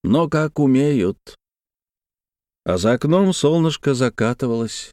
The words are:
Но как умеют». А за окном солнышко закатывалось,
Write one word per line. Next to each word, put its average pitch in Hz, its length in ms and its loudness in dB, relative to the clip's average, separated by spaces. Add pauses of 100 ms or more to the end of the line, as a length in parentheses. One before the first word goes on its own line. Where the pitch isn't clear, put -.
Но 147 240 0
как 156 300 -2
умеют». 135 760 0 (1300)
А 87 140 -2
за 104 160 0
окном 175 400 2
солнышко 156 600 0
закатывалось, 120 1000 -4